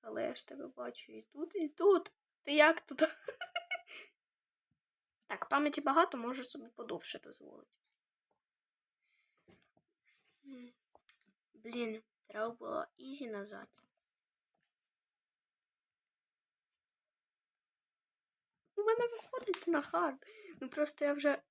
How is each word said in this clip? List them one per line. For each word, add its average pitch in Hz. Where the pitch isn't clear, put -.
Але 214
я 123
ж -
тебе -
бачу 247
і 220
тут, 311
і 320
тут. 359
Ти 285
як 311
тут? 294
<laughs> -
Так, -
пам'яті 294
багато, 294
можу 247
собі 254
подовше -
дозволити. -
М. 247
Блін, 220
треба 214
було -
ізі 269
назад. 208
У 415
мене 453
виходить 466
на 330
хард. 320
Ну 254
просто 294
я 285
вже 285